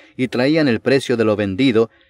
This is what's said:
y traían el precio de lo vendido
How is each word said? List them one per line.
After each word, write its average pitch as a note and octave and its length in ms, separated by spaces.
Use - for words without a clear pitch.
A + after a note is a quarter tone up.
y B2+ 140
traían C#3+ 400
el A2 100
precio B2+ 380
de A2 80
lo G#2+ 100
vendido G#2+ 540